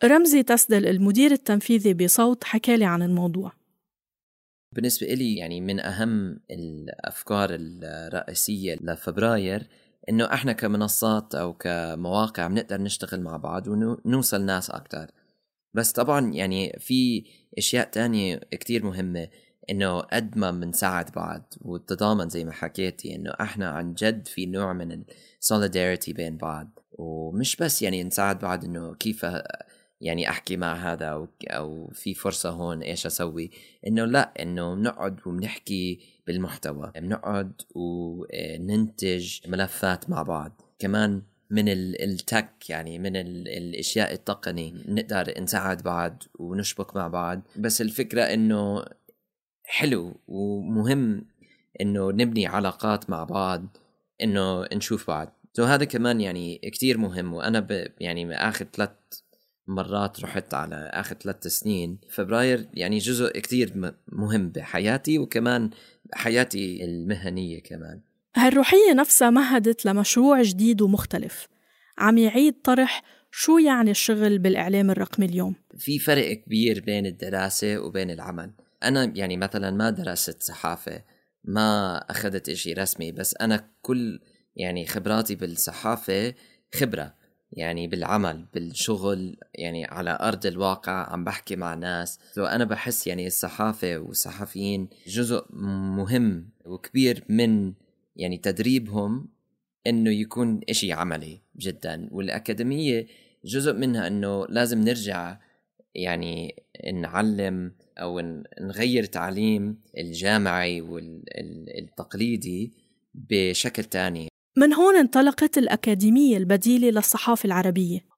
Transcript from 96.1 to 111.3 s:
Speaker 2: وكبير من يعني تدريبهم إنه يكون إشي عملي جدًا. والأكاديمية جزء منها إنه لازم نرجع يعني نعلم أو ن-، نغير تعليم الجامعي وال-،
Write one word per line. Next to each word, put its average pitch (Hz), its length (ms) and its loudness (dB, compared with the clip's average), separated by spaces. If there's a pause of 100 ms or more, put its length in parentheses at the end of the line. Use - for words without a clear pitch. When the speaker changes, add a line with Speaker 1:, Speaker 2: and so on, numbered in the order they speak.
Speaker 2:
وكبير 117 640 0
من 107 440 4 (420)
يعني 90 220 -4
تدريبهم 110 920 -2 (580)
إنه 113 240 4
يكون 110 580 0
إشي 104 220 0
عملي 80 500 -6 (160)
جدًا. 85 540 -8
والأكاديمية 117 960 -2 (380)
جزء 135 280 0
منها 117 340 0
إنه 101 420 -2
لازم 117 320 2
نرجع 101 560 -2 (580)
يعني 85 680 -4 (300)
نعلم 92 760 -2 (260)
أو 87 220 -6
ن-، 82 240 -8 (180)
نغير 110 420 2
تعليم 104 800 0 (160)
الجامعي 87 840 0
وال-، 82 420 -12 (140)